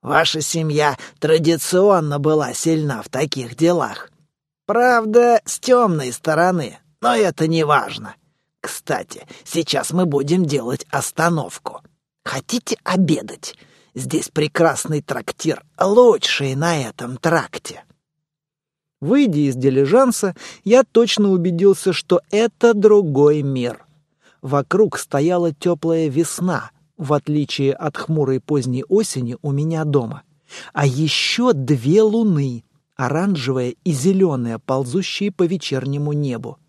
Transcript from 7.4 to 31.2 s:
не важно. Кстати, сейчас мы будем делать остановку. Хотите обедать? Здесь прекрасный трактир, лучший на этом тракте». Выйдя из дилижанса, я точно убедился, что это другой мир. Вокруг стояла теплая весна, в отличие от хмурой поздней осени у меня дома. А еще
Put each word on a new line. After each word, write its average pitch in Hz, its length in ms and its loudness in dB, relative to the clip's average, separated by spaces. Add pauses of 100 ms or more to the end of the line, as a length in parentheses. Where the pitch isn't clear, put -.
не 160 180 2
важно. 139 520 -2 (440)
Кстати, - 680 -8 (180)
сейчас - 480 -4
мы 180 140 2
будем 147 380 0
делать 139 460 -4
остановку. - 920 -4 (420)
Хотите - 580 -6
обедать? - 760 -2 (380)
Здесь 127 340 -6
прекрасный 151 760 -2
трактир, - 600 -6 (180)
лучший 190 760 4
на 156 260 0
этом 120 340 -10
тракте». - 680 -2 (1160)
Выйдя 160 500 2
из 123 60 -4
дилижанса, 151 800 2 (260)
я 247 220 4
точно 214 460 2
убедился, 185 640 2
что - 280 0 (100)
это 226 420 2
другой 156 680 4
мир. 127 420 -4 (580)
Вокруг 147 540 0
стояла 170 560 0
теплая 165 560 -2
весна, 160 600 -4 (260)
в 147 160 -4
отличие 147 600 -2
от 151 240 -6
хмурой 139 440 -2
поздней 131 480 -4
осени 131 540 -2
у 147 100 -4
меня 156 320 -2
дома. 135 380 -2 (500)
А 147 140 0
еще 156 680 0